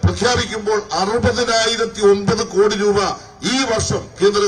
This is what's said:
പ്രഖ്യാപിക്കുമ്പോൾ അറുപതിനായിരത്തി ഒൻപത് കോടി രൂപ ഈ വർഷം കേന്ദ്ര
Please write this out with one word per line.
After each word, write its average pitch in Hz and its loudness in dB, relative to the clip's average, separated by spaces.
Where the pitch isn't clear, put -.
പ്രഖ്യാപിക്കുമ്പോൾ 214 0
അറുപതിനായിരത്തി 226 0
ഒൻപത് 202 0
കോടി 208 2
രൂപ 202 2
ഈ 254 0
വർഷം 202 -2
കേന്ദ്ര 202 2